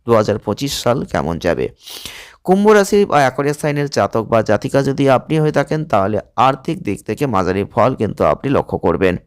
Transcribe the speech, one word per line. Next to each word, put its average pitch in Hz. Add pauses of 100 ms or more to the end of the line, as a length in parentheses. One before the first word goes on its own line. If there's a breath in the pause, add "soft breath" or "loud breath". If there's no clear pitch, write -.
দু -
হাজার 107
পঁচিশ 120
সাল 127
কেমন 82
যাবে। 82 (760 loud breath)
কুম্ভ 196
রাশি 208
বা -
অ্যাকোয়ারিয়াস 143
সাইনের 147
জাতক 110
বা 113
জাতিকা 104
যদি 135
আপনি 131
হয়ে 151
থাকেন, 147
তাহলে 104 (200)
আর্থিক 135
দিক 98
থেকে 110
মাঝারি 95
ফল 117
কিন্তু 104
আপনি 76
লক্ষ্য 95
করবেন। 90 (120)